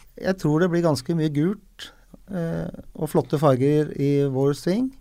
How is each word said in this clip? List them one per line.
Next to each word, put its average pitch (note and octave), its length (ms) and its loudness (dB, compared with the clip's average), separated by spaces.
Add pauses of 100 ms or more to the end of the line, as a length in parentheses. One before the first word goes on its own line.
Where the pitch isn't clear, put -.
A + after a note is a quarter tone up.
(180)
jeg F#3 220 -4
tror D3+ 220 2
det F3+ 100 2
blir E3+ 100 2
ganske E3 340 0
mye D#3 140 0
gult, D3+ 600 -4 (420)
eh, E3 320 -4 (300)
og D#3 160 -6
flotte D#3 260 0
farger C#3+ 600 4
i C#3 260 2
vår C#3 320 0
sving, A#3 320 -2 (120)